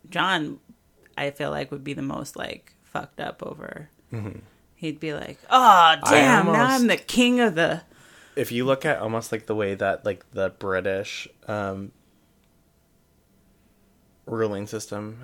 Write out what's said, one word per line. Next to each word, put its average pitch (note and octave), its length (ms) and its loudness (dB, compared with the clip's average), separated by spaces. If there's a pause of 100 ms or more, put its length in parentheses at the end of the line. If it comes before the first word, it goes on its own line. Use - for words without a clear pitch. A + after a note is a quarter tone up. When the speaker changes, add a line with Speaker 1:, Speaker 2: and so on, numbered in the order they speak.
Speaker 1:
Jon, E3+ 500 -4 (580)
I C#3+ 140 -6
feel C#3+ 200 -6
like, C#3+ 200 -8
would C#3 140 -12
be C#3+ 80 -8
the C#3+ 80 -10
most, - 340 -10
like, - 380 -14 (100)
fucked - 380 -12
up - 240 -12
over. - 440 -14 (220)
Speaker 2:
Mm-hmm. G#2+ 280 -10 (360)
Speaker 1:
He'd D3+ 240 -10
be D#3 140 -8
like, - 240 -12 (120)
"Oh, B3 120 8
Speaker 2:
I E3 380 8 (100)
Speaker 1:
damn, - 380 6
now E3 60 2
Speaker 2:
almost B3+ 280 2
Speaker 1:
I'm A#3 60 4
the F3+ 100 2
king B3 420 2
of A3 160 2
the" D#3+ 260 0 (540)
Speaker 2:
If B2 160 -2
you A#2+ 140 0
look C3+ 200 0
at D3 140 0
almost, A2+ 320 -4
like, A2 140 -6
the A2 100 -4
way G2+ 200 -2
that, G2 280 -2
like, G2 280 -6
the F#2+ 260 -2
British, F#2+ 720 -4 (200)
um, G2 440 -6 (2250)
ruling G#2 420 -4
system G#2+ 560 -12